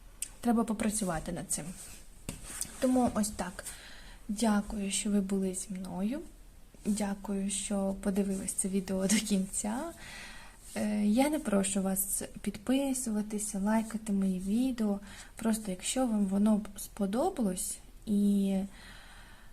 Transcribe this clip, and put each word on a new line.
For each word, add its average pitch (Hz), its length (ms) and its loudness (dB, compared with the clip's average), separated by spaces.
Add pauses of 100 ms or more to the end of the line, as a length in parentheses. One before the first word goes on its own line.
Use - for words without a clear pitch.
(400)
Треба 233 240 4
попрацювати 208 680 0
над 170 180 -6
цим. 147 140 -4 (1160)
Тому 254 340 6
ось 214 160 2
так. - 340 -6 (640)
Дякую, 208 600 2
що 208 200 0
ви 202 100 6
були 190 340 2
зі 185 200 -6
мною. 190 460 -2 (640)
Дякую, 202 680 0
що 196 520 0
подивились 196 500 0
це - 160 0
відео 190 380 0
до 208 100 6
кінця. 208 760 0 (840)
Е, 214 300 2
я 262 240 6
не 311 80 2
прошу 196 440 2
вас - 400 0 (180)
підписуватися, 214 1160 0
лайкати 220 540 0
мої 190 280 2
відео. 214 600 2 (360)
Просто 220 340 0
якщо 254 360 0
вам 208 200 2
воно 208 340 4 (160)
сподобалось 214 1040 0 (280)
і, 202 460 4
е, 190 140 2 (840)